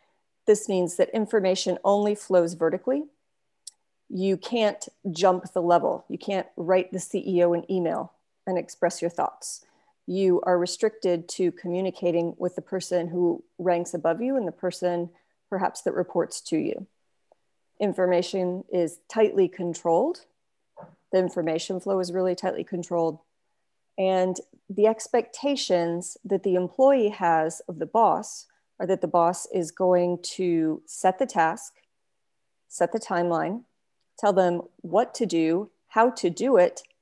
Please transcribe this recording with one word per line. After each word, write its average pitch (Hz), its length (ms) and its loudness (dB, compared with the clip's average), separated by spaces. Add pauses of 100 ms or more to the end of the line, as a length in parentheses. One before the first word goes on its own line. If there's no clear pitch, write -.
(480)
this 208 220 4
means 180 260 0
that 185 140 2
information 190 720 0
only 208 320 2
flows 175 380 2
vertically 190 500 -2 (1080)
you 190 220 0
can't 214 480 -2 (280)
jump 185 420 2
the 180 80 0
level. 170 480 2
You 180 80 -8
can't 196 300 -4 (100)
write 180 340 0
the 190 80 -6
C - 260 -6
E 175 180 2
O 175 100 4
an 170 180 -4
email 175 400 -2 (340)
and 185 120 -2
express - 440 -4
your 170 80 -2
thoughts. - 560 -8 (400)
You 180 380 2
are 180 140 2
restricted 175 720 -2
to 180 220 0
communicating 175 840 -2
with 180 180 -4
the - 60 -8
person 180 460 -4
who 170 360 0 (140)
ranks 175 360 0
above 165 280 -2
you 269 140 -2
and 233 100 -2
the 160 60 -6
person 175 600 -4 (380)
perhaps 185 340 -4
that - 100 0
reports - 480 -2
to - 160 -4
you. - 300 -4 (920)
Information 185 920 0
is 170 360 -2
tightly 202 400 2
controlled. 175 800 -2 (880)
The 190 60 4
information 170 600 -2
flow 196 200 -2
is 175 120 -4
really 185 240 0
tightly - 300 -6
controlled. 170 540 -4 (800)
And 185 380 2 (340)
the 202 180 4
expectations 220 1400 -2
that 196 180 -2
the 185 120 2
employee 226 540 4
has 165 600 0
of 160 100 -10
the 160 60 -4
boss 202 640 2 (320)
are 185 80 -4
that 185 140 0
the 180 60 -2
boss 170 460 2
is 170 180 -2
going 180 520 2
to 165 640 -2
set - 340 0
the 269 60 0
task, 170 480 -2 (920)
set - 240 -2
the 220 80 -2
timeline, 175 640 -2 (540)
tell 202 160 2
them 175 280 2 (160)
what 196 380 0
to - 100 -2
do, 170 440 0 (200)
how 233 220 4
to 185 180 -2
do 233 280 2
it, 175 260 4 (180)